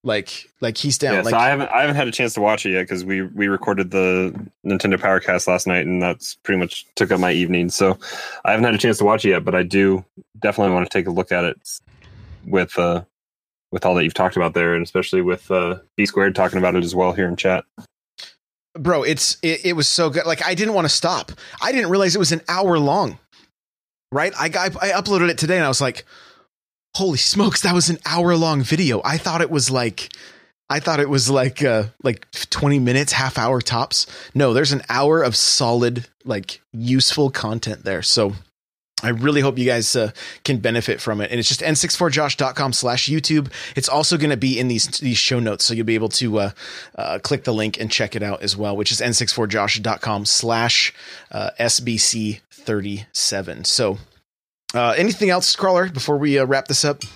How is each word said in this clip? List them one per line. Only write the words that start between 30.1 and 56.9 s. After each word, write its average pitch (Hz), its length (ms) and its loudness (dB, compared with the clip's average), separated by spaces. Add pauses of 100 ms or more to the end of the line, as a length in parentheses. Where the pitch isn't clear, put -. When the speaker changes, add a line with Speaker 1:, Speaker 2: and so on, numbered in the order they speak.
Speaker 1:
I 143 120 -2
thought 156 200 0
it 143 100 0
was 131 200 2
like, 139 340 2
uh, 113 200 2 (180)
like 120 240 -2 (240)
twenty 143 300 2
minutes, 131 320 2
half 131 260 0
hour 123 240 0
tops. - 460 -2 (260)
No, 131 200 4
there's 143 180 4
an 139 180 -2
hour 143 320 4
of 123 140 2
solid, 120 720 2 (180)
like, 107 340 -6 (140)
useful 131 560 2
content 110 540 -6
there. 95 180 -4
So 104 320 2 (680)
I 117 60 0
really 135 320 2
hope 131 180 0
you 123 60 0
guys, 117 300 0
uh, 110 160 0 (320)
can 131 140 0
benefit 117 420 -2
from 104 220 -4
it. 104 80 -4
And 120 100 -2
it's 113 80 0
just 135 140 -2
N 156 140 0
six - 200 0
four 175 140 0
josh 143 260 0
dot 131 200 -2
com 131 180 -2
slash 127 360 0
YouTube. 151 420 0 (240)
It's 135 140 -2
also 151 280 2
gonna 147 200 0
be 131 220 0
in 127 100 0
these, 113 180 0
these 123 320 -2
show 123 200 0
notes. 107 260 0
So 117 100 0
you'll 113 100 -2
be 113 80 2
able 110 160 0
to, 107 300 0
uh, 101 120 -2 (460)
uh, 87 220 -4
click - 240 -4
the 120 100 -2
link 107 260 -2
and 110 120 -4
check - 240 -2
it 104 80 -4
out 101 180 -6
as 98 160 -4
well, 104 180 -4
which 104 160 -2
is - 100 -2
N 120 120 -2
six 110 180 0
four 117 140 0
josh 101 360 -2
dot 107 200 -4
com 101 240 -4
slash, 117 720 0 (360)
uh, 104 280 -6
S 120 200 0
B 117 200 -4
C 107 400 -2 (120)
thirty-seven. 101 1120 -6
So, 101 340 0 (800)
uh, 120 220 2
anything 196 340 2
else, - 240 2
Crawler, 185 340 2
before 143 280 -2
we, 139 200 2
uh, 131 80 4
wrap 135 220 0
this - 180 0
up? 143 160 -2 (140)